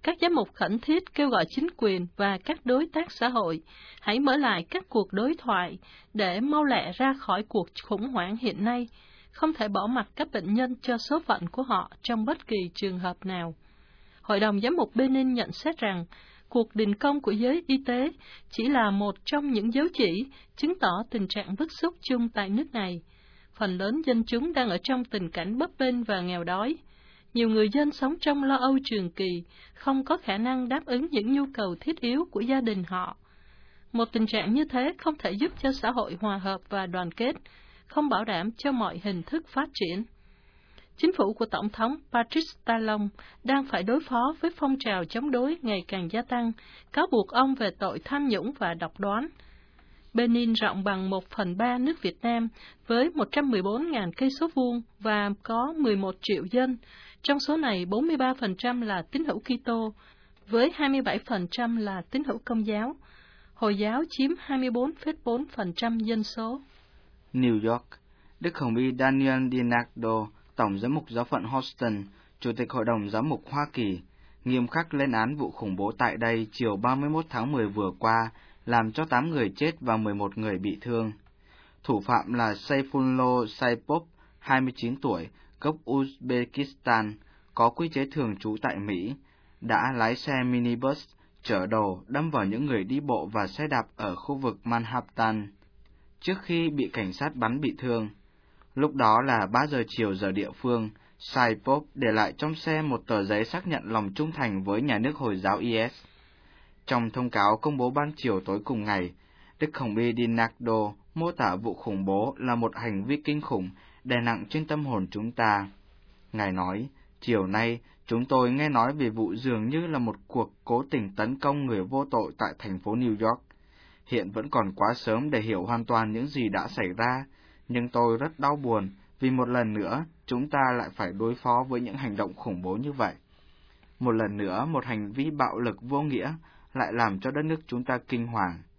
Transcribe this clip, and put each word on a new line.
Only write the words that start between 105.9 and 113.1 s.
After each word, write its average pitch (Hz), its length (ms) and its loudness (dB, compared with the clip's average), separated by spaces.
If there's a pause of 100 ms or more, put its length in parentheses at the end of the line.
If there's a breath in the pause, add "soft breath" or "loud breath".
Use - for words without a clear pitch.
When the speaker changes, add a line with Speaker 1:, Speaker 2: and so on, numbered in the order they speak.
Speaker 2:
Trong 117 240 0
thông 123 200 -2
cáo 107 320 4
công 151 140 0
bố 123 140 2
ban 147 260 0
chiều 104 240 0
tối 98 240 -2
cùng 113 200 -2
ngày, 95 260 0 (500 soft breath)
Đức 156 180 -2
Hồng 110 180 -2
Y 117 200 2
DiNardo 113 760 2 (220)
mô 170 180 -2
tả 98 240 2
vụ 107 180 -4
khủng 98 300 -4
bố 104 340 0
là 127 160 0
một 113 220 0
hành 104 280 -4
vi 139 200 0